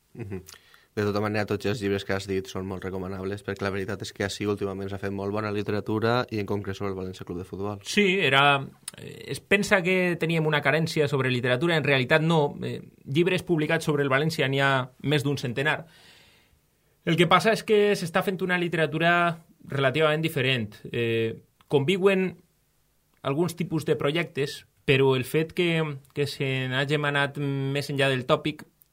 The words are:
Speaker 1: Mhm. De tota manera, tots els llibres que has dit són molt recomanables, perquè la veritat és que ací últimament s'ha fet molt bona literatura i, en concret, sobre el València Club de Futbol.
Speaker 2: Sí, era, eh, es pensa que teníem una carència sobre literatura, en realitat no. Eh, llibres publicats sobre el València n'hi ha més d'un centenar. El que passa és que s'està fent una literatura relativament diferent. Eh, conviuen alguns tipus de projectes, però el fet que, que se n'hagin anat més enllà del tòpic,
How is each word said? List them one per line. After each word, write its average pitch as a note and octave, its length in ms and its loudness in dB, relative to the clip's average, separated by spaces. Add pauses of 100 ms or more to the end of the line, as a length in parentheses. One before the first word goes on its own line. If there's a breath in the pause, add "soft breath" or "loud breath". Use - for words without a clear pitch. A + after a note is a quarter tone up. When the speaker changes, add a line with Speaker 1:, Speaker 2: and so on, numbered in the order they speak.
(140)
Speaker 1:
Mhm. G2+ 300 -10 (500 loud breath)
De G#2+ 80 0
tota G#2 160 0
manera, G#2+ 260 0
tots G2+ 220 -2
els G#2 160 -2
llibres G2 240 0
que G2 80 -2
has F#2+ 160 -4
dit F#2+ 160 -2
són F#2+ 240 -8
molt F#2 160 -8
recomanables, F#2+ 560 -8
perquè G2 240 -6
la F#2+ 80 0
veritat F#2+ 320 -4
és - 80 -12
que - 80 -4
ací G2+ 240 -4
últimament G2 420 -4
s'ha G2 140 -8
fet G2+ 80 -4
molt G2 240 -4
bona G#2+ 160 -2
literatura G#2+ 720 0 (100)
i, A2 80 -4
en G2+ 80 -4
concret, G2+ 320 -4
sobre G2+ 140 -4
el F#2+ 40 -8
València F#2 300 -10
Club F2 140 -8
de F#2 40 -10
Futbol. G2+ 380 -8
Speaker 2:
Sí, G3 400 2
era, C#3 400 4 (340)
eh, - 300 -16
es - 140 -8
pensa G3+ 420 2
que F3+ 380 2
teníem D#3+ 260 0
una D3 160 0
carència D3+ 460 2
sobre C3 260 0
literatura, C3 420 2
en D3 60 2
realitat C#3+ 400 2
no. D#3+ 400 2
Eh, A#2+ 180 -6 (300)
llibres F3 320 2
publicats D#3+ 420 0
sobre C#3+ 200 0
el C#3 40 0
València C#3+ 380 2
n'hi C3+ 160 0
ha C3 300 2 (100)
més C#3 220 2
d'un C#3 120 0
centenar. C#3 520 -2 (1160 soft breath)
El E3+ 140 0
que E3+ 80 4
passa F#3 260 4
és - 140 -2
que G#3 320 4
s'està F3+ 240 -2
fent F#3+ 240 -2
una F3+ 100 0
literatura E3+ 840 2 (240)
relativament D3+ 560 2
diferent. C3 560 0 (140)
Eh, A2+ 480 0 (260)
conviuen F#3 680 2 (840)
alguns D#3+ 360 -2
tipus D#3+ 280 -4
de D3+ 120 0
projectes, D3 720 -4 (180)
però C3+ 300 6
el B2+ 80 -2
fet D#3+ 340 -2
que, E3+ 240 2 (320)
que C#3+ 160 -2
se C3 400 -2
n'hagin C#3+ 340 0
anat C#3+ 380 0
més C#3 480 -2
enllà C#3 240 2
del B2+ 160 -2
tòpic, D3+ 320 0 (300)